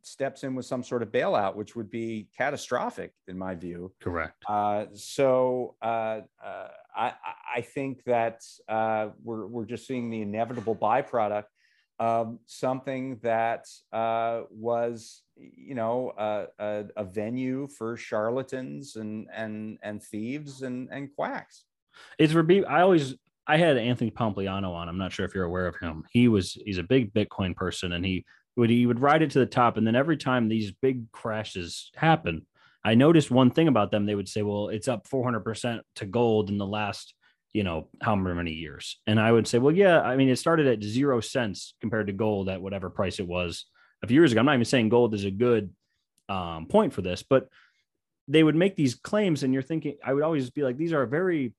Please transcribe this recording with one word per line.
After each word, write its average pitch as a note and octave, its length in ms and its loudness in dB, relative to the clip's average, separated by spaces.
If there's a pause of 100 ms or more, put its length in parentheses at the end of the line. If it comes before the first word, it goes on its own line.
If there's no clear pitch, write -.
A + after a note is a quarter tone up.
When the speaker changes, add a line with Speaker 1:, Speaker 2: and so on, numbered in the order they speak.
Speaker 1:
steps - 400 -8
in C3 120 -6
with B2 100 -8
some B2+ 180 -6
sort B2 200 -4
of G#2+ 80 -8
bailout, B2 440 0
which G#2 200 -10
would A2+ 160 -8
be A2+ 360 -8 (100)
catastrophic C#3+ 760 -4 (140)
in F#2 100 -12
my F#2 180 -6
view. F2 460 -12
Speaker 2:
Correct. E2+ 340 -6 (120)
Speaker 1:
Uh, G#2 460 0
so, B2+ 880 0
uh, A2 400 -4 (220)
uh, G2 240 -14 (280)
I, A2+ 120 -2
I, - 60 -4 (440)
I A#2+ 40 -4
think C3+ 440 -8
that, A#2 360 0 (280)
uh, A2 400 -2 (140)
we're, A2 240 -8
we're A#2 180 -8
just A2+ 200 -10
seeing B2 240 -6
the A2+ 120 -6
inevitable A2 540 -4
byproduct G#2+ 720 -2 (540)
of A#2 480 -2
something C3 760 -6
that, A2+ 440 0 (280)
uh, A2+ 560 -2
was, A#2 720 -4 (160)
you - 380 -18
know, A#2+ 420 -2
a, G#2 300 -4 (120)
a, G#2 260 -6 (120)
a G#2+ 80 -6
venue B2+ 640 -4 (100)
for A2+ 180 -6
charlatans C3 1000 -6
and, G#2+ 380 -10
and, G#2+ 500 -10
and G#2 200 -10
thieves C3 600 -10
and, B2+ 280 -8
and C#3 240 -10
quacks. - 480 -8 (540)
Speaker 2:
It's D#3 160 4
for E3 100 4
me, F#3 220 4
I D3+ 160 2
always, D#3 340 4 (320)
I D#3 100 4
had D#3+ 200 6
Anthony A#2 340 0
Pompliano G2 600 -2
on. E2+ 180 -8
I'm F2 100 -6
not F#2 120 -4
sure G2 140 -4
if F2+ 100 -8
you're F#2+ 100 0
aware F2+ 220 -2
of E2+ 100 -6
him. D#2+ 340 -8
He A#2+ 160 6
was, G2+ 260 4 (120)
he's G2 120 -4
a F2 60 -4
big A#2 300 2
Bitcoin G2 420 -2
person, F2+ 380 -6
and F2 120 -4
he F#2 180 -2 (320)
would, A#2 140 4
he A#2+ 160 6
would A#2+ 140 2
ride D3+ 240 4
it C#3 80 0
to C#3 80 2
the A#2+ 80 6
top. A#2 300 2
And A2 80 2
then A2+ 100 2
every C#3 220 2
time B2 300 0
these G#2+ 240 -2 (100)
big B2+ 300 -2
crashes G#2+ 840 -8
happen, D#3 500 0 (380)
I A2 120 4
noticed D3 360 8
one B2+ 200 6
thing E3 160 4
about G#2 240 2
them. G#2 140 0
They G#2 100 -2
would G2+ 140 -4
say, A2 140 -4
"Well, G#2 260 -2
it's G#2+ 180 -6
up A#2 200 -4
four C3 160 -2
hundred A#2+ 180 -2
percent A2 400 -6 (160)
to A2 80 -8
gold G#2+ 440 2
in G2+ 100 -2
the G2 80 -4
last, G#2 460 -6 (380)
you G#2+ 120 0
know, E2 260 -4 (120)
however F#2+ 340 0
many E2+ 180 -4
years." D#2 540 -12
And A2 120 4
I A2 120 4
would A2+ 160 6
say, A#2+ 100 2
"Well, C#3+ 180 4
yeah, F3+ 260 6
I B2 140 0
mean, C3+ 140 6
it B2 80 4
started E3 300 2
at A2 160 2
zero B2 360 2
cents G#2+ 600 -6
compared G#2+ 260 -2
to G2+ 60 -4
gold G2+ 340 0
at F#2+ 140 -6
whatever F#2+ 300 -8
price F#2+ 280 -4
it F#2 80 -6
was F2 380 -4 (380)
a - 40 -8
few A#2+ 140 4
years D3+ 100 8
ago." A2+ 80 4
I'm B2+ 60 6
not D3 80 4
even A#2 120 4
saying A2+ 240 2
gold A#2+ 260 4
is G2 100 -2
a G2 60 -2
good, G#2+ 400 2 (580)
um, F2 380 -6
point G#3+ 260 2
for G2+ 80 -6
this, F2+ 220 -4
but C3 260 2 (800)
they D#3 160 6
would D3+ 120 4
make F#3+ 200 2
these C3+ 200 2
claims, F3+ 480 0
and C3 80 0
you're C3+ 120 0
thinking, D3+ 420 -6
I C3+ 80 -2
would C#3+ 100 0
always D3+ 280 0
be D3 120 -4
like, B2+ 140 -2
"These E3 160 -2
are C#3 120 2
very D3 540 -2